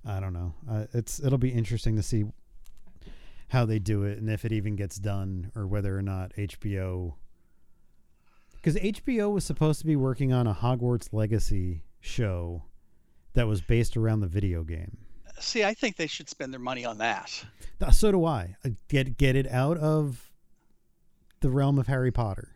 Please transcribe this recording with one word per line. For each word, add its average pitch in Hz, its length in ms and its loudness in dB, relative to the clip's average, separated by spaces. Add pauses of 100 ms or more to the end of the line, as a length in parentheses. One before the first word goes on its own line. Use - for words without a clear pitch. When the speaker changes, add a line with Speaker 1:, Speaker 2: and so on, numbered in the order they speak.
Speaker 1:
I 95 120 -4
don't 95 140 -4
know. 87 220 -6 (160)
Uh, 107 240 -2
it's, - 260 -2
it'll 135 160 4
be 127 140 2
interesting 113 460 0
to 104 60 2
see 104 220 2 (1200)
how 120 180 4
they 110 120 2
do 101 260 0
it 101 120 -2
and 107 140 -4
if 107 160 -2
it 113 60 0
even 104 240 -2
gets 98 200 -6
done 98 580 -4
or 104 120 -6
whether 98 280 0
or 98 60 -2
not 95 380 -4
H 101 200 -6
B 98 220 -4
O, 90 360 -4 (1500)
'cause 160 180 2
H 208 240 -2
B 240 160 0
O 208 80 2
was 202 160 0
supposed 151 360 2
to 156 60 -4
be 156 80 4
working 131 380 2
on 123 140 4
a 107 80 2
Hogwarts 120 580 0
Legacy 101 720 2 (180)
show 87 600 -2 (720)
that 117 120 6
was 107 140 2
based 117 340 2
around 110 260 2
the 98 60 0
video 87 380 0
game. 82 320 -8 (420)
Speaker 2:
See, - 260 0
I 208 100 2
think 220 220 -2
they 165 100 -2
should - 240 -10
spend 135 200 -8
their 131 100 -10
money 123 260 -4
on 113 100 -4
that. 107 480 -4 (340)
Speaker 1:
Th-, - 140 6
so 214 180 8
do 185 140 4
I. 95 400 -2
Uh, 135 60 -2 (180)
get, 131 300 0
get 131 180 6
it 135 140 2
out 135 260 2
of 151 560 0 (1080)
the 135 100 4
realm 139 280 2
of 131 100 0
Harry 127 220 2
Potter. 101 460 -4